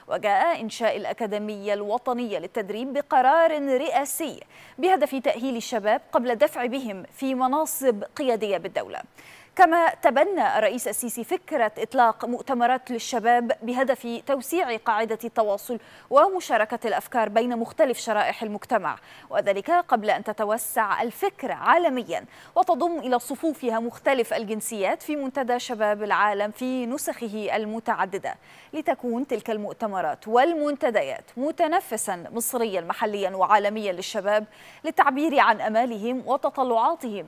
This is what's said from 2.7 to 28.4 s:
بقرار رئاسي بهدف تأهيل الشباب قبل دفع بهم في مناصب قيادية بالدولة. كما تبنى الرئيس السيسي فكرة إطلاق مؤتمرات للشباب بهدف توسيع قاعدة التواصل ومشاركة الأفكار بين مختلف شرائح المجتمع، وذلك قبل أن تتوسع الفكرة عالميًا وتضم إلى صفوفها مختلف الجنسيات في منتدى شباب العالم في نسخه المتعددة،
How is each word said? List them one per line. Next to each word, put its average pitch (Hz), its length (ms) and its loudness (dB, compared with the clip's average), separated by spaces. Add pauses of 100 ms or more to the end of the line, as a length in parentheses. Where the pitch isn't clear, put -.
بقرار 285 840 4
رئاسي 269 640 -2 (380)
بهدف 285 380 2
تأهيل 247 400 -2
الشباب 220 460 0 (100)
قبل 247 240 2
دفع 262 300 2
بهم 220 380 -6 (100)
في 262 220 -2
مناصب 254 680 0
قيادية 220 540 -2
بالدولة. 123 420 -6 (560)
كما 339 340 6
تبنى 294 680 2
الرئيس 220 300 0
السيسي 220 360 -6
فكرة 240 540 -2
إطلاق 226 480 2
مؤتمرات 247 680 0
للشباب 233 600 0 (100)
بهدف 240 640 -2
توسيع 269 520 -2
قاعدة 220 460 -2
التواصل 220 560 -2 (300)
ومشاركة 269 800 4
الأفكار 208 420 0
بين 233 280 2
مختلف 240 420 0
شرائح 208 440 0
المجتمع، 202 520 -2 (340)
وذلك 196 420 0
قبل 254 380 2
أن 180 140 2
تتوسع 214 800 -2
الفكرة 240 520 -4
عالميًا 240 720 2 (300)
وتضم 339 440 2
إلى 240 200 0
صفوفها 254 600 -2
مختلف 240 540 0
الجنسيات 214 680 -4
في 302 140 -6
منتدى 262 440 -2
شباب 208 440 -2
العالم 202 480 2
في 254 340 -4
نسخه 214 680 -6
المتعددة، 214 800 -4 (380)